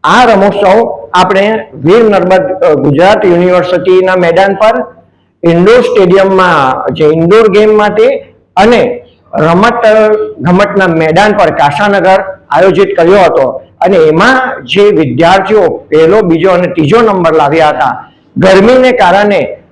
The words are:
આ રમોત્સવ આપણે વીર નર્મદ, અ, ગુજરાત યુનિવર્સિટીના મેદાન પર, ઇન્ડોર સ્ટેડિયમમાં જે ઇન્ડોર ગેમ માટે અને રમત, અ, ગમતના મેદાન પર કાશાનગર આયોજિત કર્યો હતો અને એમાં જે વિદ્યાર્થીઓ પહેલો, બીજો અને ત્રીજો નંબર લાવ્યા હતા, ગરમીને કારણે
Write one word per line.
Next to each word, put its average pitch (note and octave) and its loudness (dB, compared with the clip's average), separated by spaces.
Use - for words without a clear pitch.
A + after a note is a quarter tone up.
આ G#3 2
રમોત્સવ G3+ 0
આપણે G3 -2
વીર F3 0
નર્મદ, F#3 0
અ, E3 0
ગુજરાત D3+ 0
યુનિવર્સિટીના F3+ 0
મેદાન F3+ 0
પર, A3 0
ઇન્ડોર F3 2
સ્ટેડિયમમાં F#3 0
જે D#3+ -2
ઇન્ડોર E3+ 2
ગેમ G#3+ 2
માટે G#3+ -2
અને G3+ 0
રમત, F3 0
અ, G#3+ 2
ગમતના F#3 0
મેદાન E3 0
પર F3+ 0
કાશાનગર F#3+ 0
આયોજિત F#3 0
કર્યો F3 2
હતો D#3 2
અને F#3 0
એમાં F#3+ 0
જે G3+ 0
વિદ્યાર્થીઓ E3+ 0
પહેલો, D#3+ 0
બીજો E3+ 0
અને F3 0
ત્રીજો E3+ 0
નંબર F#3 0
લાવ્યા D3+ 0
હતા, C#3 -4
ગરમીને A3 2
કારણે G3 0